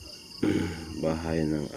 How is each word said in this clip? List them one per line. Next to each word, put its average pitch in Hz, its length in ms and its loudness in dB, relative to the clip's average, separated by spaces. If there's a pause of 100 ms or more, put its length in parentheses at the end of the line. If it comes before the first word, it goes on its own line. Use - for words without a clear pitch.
(420)
<clears throat> 82 640 0
Bahay 80 400 2
ng 76 320 0